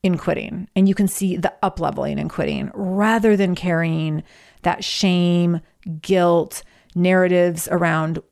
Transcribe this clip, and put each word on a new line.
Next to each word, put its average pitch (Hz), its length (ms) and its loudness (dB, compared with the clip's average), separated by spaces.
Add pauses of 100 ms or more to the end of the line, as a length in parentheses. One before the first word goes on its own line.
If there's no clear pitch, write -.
in 175 160 2
quitting - 580 -4
and 196 120 6
you 196 80 4
can 196 140 2
see 185 260 -2
the 170 260 -2
up-leveling 147 580 -4
in 156 100 -6
quitting - 440 -4
rather 208 640 2
than 190 180 0
carrying 160 680 -2 (380)
that 175 220 -2
shame, 175 760 2 (420)
guilt, 175 640 2 (320)
narratives 180 760 2
around 165 500 -2 (120)